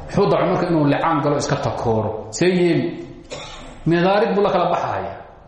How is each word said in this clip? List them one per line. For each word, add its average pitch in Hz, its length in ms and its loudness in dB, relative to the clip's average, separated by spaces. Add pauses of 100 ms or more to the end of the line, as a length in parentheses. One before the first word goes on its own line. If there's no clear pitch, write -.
Wuxuu 196 260 0
daco 247 160 2
marka 175 220 0
inuu 160 180 2
licaan 156 360 2
galo 143 160 2
iska 135 180 -2
takooro. 110 560 -2 (200)
See 170 160 0
yeeli? 175 380 2 (960)
Midaarid 190 500 2
buu 202 100 4
la 190 60 4
kala 175 200 2
baxaaya. 101 440 -2 (340)